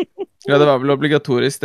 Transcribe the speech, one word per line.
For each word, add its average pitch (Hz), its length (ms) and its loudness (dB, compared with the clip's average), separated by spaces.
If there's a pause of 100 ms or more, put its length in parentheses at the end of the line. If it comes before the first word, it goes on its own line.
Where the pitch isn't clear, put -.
(480)
Ja, 143 80 2
det 143 100 4
var 139 140 4
vel 139 140 0
obligatorisk, 139 720 -2